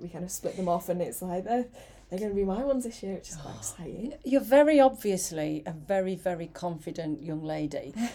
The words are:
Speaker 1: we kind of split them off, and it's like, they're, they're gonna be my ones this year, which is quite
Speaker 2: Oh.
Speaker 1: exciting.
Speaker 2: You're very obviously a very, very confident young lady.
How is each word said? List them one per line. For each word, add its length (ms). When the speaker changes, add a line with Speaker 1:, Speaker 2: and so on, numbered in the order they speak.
Speaker 1:
we 80
kind 160
of 60
split 260
them 120
off, 200
and 120
it's 220
like, 220
they're, 220
they're 100
gonna 160
be 100
my 200
ones 200
this 180
year, 120
which 160
is 60
quite 180
Speaker 2:
Oh. 40
Speaker 1:
exciting. 560
Speaker 2:
You're 160
very 400
obviously 880
a 60
very, 440
very 320
confident 760
young 220
lady. 500